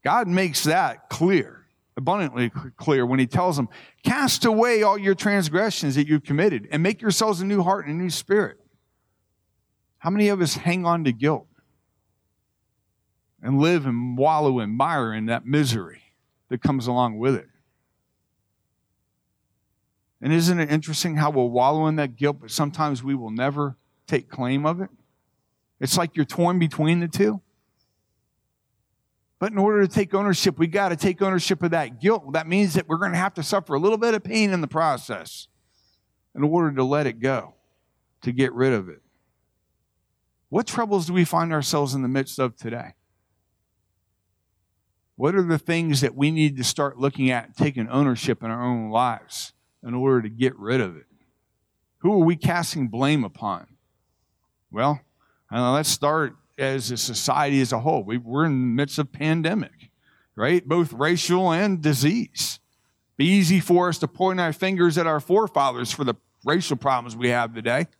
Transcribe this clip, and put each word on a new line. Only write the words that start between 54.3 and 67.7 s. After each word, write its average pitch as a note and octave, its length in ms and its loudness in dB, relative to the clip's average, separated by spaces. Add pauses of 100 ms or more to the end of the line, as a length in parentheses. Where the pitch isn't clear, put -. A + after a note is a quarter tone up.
Well, C3 280 0 (500)
I A2+ 80 -6
know, B2+ 160 0
let's D3+ 140 0
start D3 460 0 (220)
as C3+ 340 -4
a B2 60 -6
society C#3 640 0
as B2 120 0
a A#2+ 60 -2
whole. D3 240 0
We, A2 140 -4
we're B2 300 -2
in D#3+ 60 2
the B2+ 140 2
midst C3+ 320 -2
of D3+ 140 -4
pandemic, D#3+ 800 -4 (440)
right? D3+ 320 0
Both D#3+ 260 0
racial E3+ 600 0
and F#3 280 0
disease. D3+ 800 0 (580)
Be C#3+ 100 2
easy F#3 340 6
for F3+ 280 4
us E3 100 -4
to D#3 100 -2
point F#3 320 0
our E3 120 0
fingers F3 460 2
at E3 80 2
our D3+ 140 0
forefathers C#3 720 0
for D3 120 -4
the A#2+ 100 0 (300)
racial D3+ 320 0
problems A#2+ 380 -2
we A#2+ 140 -2
have A#2+ 260 0
today. A#2 320 -2 (140)